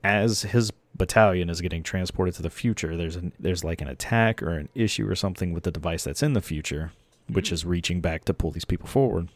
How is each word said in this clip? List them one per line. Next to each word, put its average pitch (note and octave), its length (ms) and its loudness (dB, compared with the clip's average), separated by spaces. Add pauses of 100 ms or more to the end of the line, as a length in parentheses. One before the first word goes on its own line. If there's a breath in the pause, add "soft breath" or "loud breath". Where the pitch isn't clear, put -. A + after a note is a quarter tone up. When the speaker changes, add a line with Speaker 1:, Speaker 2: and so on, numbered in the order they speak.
Speaker 1:
As G#2 400 4
his A2 280 2 (260)
battalion F2+ 540 4
is E2+ 100 -4
getting E2 220 -2
transported F2+ 540 -2
to - 60 -10
the E2+ 60 -2
future, E2 480 -2
there's E2+ 200 -2
an, F2 220 -6
there's, F2 240 0
like, E2 200 -4
an C#2+ 60 -4
attack A2+ 540 0
or D#2+ 100 -2
an D2+ 220 -6
issue A2 320 0
or G2+ 80 0
something F#2 380 -2
with E2 120 -6
the F#2 60 0
device E2 340 -4
that's D2 180 -2
in D3 100 4
the A2+ 80 4
future, D#2 520 -6 (380)
which F2 200 0
Speaker 2:
Mm. - 20 -2
Speaker 1:
is D#2+ 140 -4
reaching F2 340 0
back D#2+ 240 -2
to - 80 0
pull E2 200 0
these E2+ 120 -6
people - 240 -4
forward. G2+ 460 2